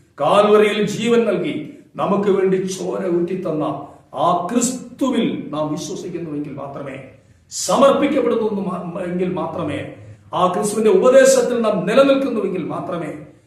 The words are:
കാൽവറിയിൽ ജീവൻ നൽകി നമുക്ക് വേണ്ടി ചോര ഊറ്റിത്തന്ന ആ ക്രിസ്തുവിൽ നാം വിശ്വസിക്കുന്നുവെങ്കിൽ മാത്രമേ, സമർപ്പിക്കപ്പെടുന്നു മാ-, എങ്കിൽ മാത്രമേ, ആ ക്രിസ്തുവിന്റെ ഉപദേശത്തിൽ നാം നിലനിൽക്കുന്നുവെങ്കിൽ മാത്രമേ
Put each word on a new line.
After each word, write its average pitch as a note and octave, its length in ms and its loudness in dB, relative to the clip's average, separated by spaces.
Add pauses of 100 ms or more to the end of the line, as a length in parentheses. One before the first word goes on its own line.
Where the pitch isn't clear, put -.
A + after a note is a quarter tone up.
(200)
കാൽവറിയിൽ G#3 640 4
ജീവൻ A#3 420 0
നൽകി D#3+ 540 -4 (180)
നമുക്ക് G3 340 0
വേണ്ടി F#3 260 2
ചോര F#3 640 -4
ഊറ്റിത്തന്ന F3 440 -4 (500)
ആ E3 380 0
ക്രിസ്തുവിൽ - 1000 -4
നാം D3+ 220 -4
വിശ്വസിക്കുന്നുവെങ്കിൽ E3 800 -10
മാത്രമേ, C#3 520 -12 (460)
സമർപ്പിക്കപ്പെടുന്നു A3 1080 2
മാ-, F3 440 -6
എങ്കിൽ F3+ 280 -4
മാത്രമേ, D#3 600 -6 (400)
ആ F3+ 180 2
ക്രിസ്തുവിന്റെ G#3+ 380 0
ഉപദേശത്തിൽ A#3+ 680 6
നാം F#3+ 260 0
നിലനിൽക്കുന്നുവെങ്കിൽ A3 800 2
മാത്രമേ D#3+ 500 -8 (320)